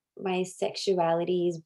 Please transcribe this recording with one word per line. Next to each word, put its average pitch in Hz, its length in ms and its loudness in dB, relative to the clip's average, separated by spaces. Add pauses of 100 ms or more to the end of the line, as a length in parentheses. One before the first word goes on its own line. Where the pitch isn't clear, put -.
(180)
my 185 240 0
sexuality 175 1040 0
is 165 180 -4